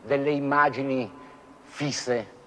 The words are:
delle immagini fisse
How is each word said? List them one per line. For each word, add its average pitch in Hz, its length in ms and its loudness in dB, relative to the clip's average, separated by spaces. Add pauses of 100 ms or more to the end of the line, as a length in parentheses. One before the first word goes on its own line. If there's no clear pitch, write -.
delle 139 300 0
immagini 139 800 2 (500)
fisse 123 720 -4 (120)